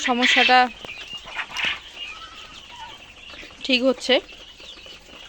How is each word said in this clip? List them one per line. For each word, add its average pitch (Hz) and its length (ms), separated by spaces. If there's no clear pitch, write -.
সমস্যাটা 247 540
ঠিক 254 200
হচ্ছে। 254 300